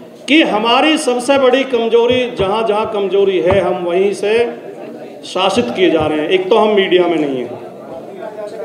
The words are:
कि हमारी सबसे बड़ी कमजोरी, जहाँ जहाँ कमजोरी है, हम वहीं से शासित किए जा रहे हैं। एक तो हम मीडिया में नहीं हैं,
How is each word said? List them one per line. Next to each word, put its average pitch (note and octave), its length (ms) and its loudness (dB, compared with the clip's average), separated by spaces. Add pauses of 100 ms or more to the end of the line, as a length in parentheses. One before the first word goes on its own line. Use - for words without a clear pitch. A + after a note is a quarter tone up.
(280)
कि D#4 140 6
हमारी B3 560 2
सबसे B3 400 0
बड़ी C4 260 4
कमजोरी, A#3 720 2
जहाँ G#3 320 -2
जहाँ G#3+ 240 -2
कमजोरी G3 480 0
है, F#3 220 2
हम F3+ 120 0
वहीं F3 400 0
से A3+ 440 0 (680)
शासित F#3+ 400 0 (100)
किए F3+ 140 4
जा D#3 180 2
रहे D3+ 120 -2
हैं। D#3 100 -2
एक F#3 200 0
तो A3+ 80 6
हम G#3+ 120 4
मीडिया F3+ 380 2
में E3 100 0
नहीं C3+ 280 -2
हैं, - 140 -10 (1040)